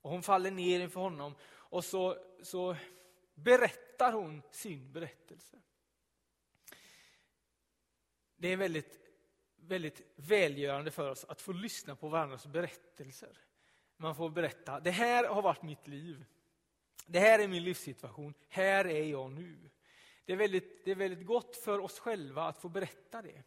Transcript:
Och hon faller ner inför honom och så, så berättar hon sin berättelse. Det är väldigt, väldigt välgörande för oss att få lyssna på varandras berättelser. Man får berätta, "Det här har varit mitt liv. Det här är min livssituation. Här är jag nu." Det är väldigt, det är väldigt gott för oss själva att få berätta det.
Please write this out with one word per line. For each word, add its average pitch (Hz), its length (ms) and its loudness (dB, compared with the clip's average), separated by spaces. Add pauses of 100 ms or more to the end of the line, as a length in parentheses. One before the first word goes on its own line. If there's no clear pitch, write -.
Och 139 100 -10
hon 175 120 -6
faller 190 280 4
ner 180 300 2
inför 180 200 -6
honom 147 340 -6 (120)
och - 380 -8
så, 185 340 0 (240)
så 180 340 -2 (580)
berättar 240 800 4
hon 160 380 -6
sin 135 420 -12
berättelse. - 640 -14 (2750)
Det 175 120 -4
är 185 80 2
väldigt, 175 440 -2 (560)
väldigt 165 440 -6 (160)
välgörande 147 760 2
för 143 200 -4
oss - 140 -8
att - 160 -14
få 196 120 -8
lyssna 180 440 -10
på 156 120 -10
varandras 151 380 -2
berättelser. - 920 -8 (580)
Man 160 200 -4
får 165 140 -4
berätta, 151 500 -4
"Det 170 100 0
här 240 340 4
har 208 180 2
varit 185 200 2
mitt 151 240 -12
liv. 147 380 -12 (840)
Det 170 120 2
här 214 200 10
är 208 100 4
min 175 160 -2
livssituation. 147 680 -8 (140)
Här 196 380 4
är 156 180 0
jag 135 260 -4
nu." 147 400 -14 (540)
Det 185 80 -4
är 185 40 0
väldigt, 190 480 0
det 190 60 -2
är 196 40 2
väldigt 185 320 -4
gott 233 300 0
för 202 220 -2
oss - 200 -6
själva 156 460 -4
att 160 140 -6
få 180 100 -12
berätta 190 540 -6
det. 139 240 -18